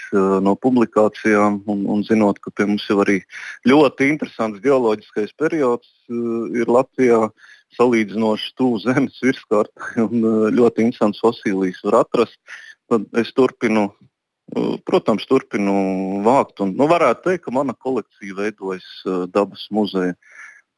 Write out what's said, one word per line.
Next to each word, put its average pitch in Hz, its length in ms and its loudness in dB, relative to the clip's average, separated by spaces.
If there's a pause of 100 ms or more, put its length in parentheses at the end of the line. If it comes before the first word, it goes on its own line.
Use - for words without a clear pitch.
(140)
eh, 98 260 2
no 98 160 2
publikācijām, 107 1120 2
un, 101 200 -4
un 104 160 -2
zinot, 104 380 0
ka - 100 -14
pie - 140 -4
mums 101 240 -2
jau 101 160 2
arī 98 160 0 (480)
ļoti 135 400 4
interesants 110 520 -6
geoloģiskais 110 760 0
periods, 160 520 -2 (200)
eh, 117 560 -4
ir - 20 -2
Latvijā 117 640 2 (500)
salīdzinoši 110 800 0
tuvu 123 240 0
Zemes 127 400 -2
virskārtai, - 760 -2
<laughs> 113 100 0
un, 113 180 -2
eh, 110 340 2
ļoti 113 280 2
interesants - 360 -2
fosīlijas 95 640 -2
var - 180 4
atrast, - 340 -2 (520)
tad 113 160 0 (140)
es 107 160 -6
turpinu, 110 520 2 (680)
eh, - 200 -2 (100)
protams, - 440 0
turpinu 101 460 0 (500)
vākt, 123 380 2
un, 95 140 -4
nu, 143 120 2
varētu 165 380 0
teikt, 185 180 -4
ka 120 80 -8
mana 135 200 -2
kolekcija 104 640 -8
veidojas, 95 500 -8 (180)
eh, 92 280 -4
Dabas 101 360 -2
muzeja, 95 460 -2 (600)